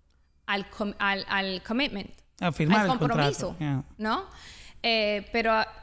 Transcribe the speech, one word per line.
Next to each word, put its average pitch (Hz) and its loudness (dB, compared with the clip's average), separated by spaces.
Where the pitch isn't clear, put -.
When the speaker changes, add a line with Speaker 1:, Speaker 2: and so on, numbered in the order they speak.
Speaker 1:
al 202 -2
com-, 202 -4
al, 196 0
al 190 -2
commitment, 226 -4
Speaker 2:
A 175 2
firmar 170 4
Speaker 1:
al 262 4
Speaker 2:
el 240 2
contrato, - 2
Speaker 1:
compromiso, 170 -8
Speaker 2:
yeah. 139 -2
Speaker 1:
¿no? 226 -2
Eh, 208 0
pero, 226 2
ah, 220 2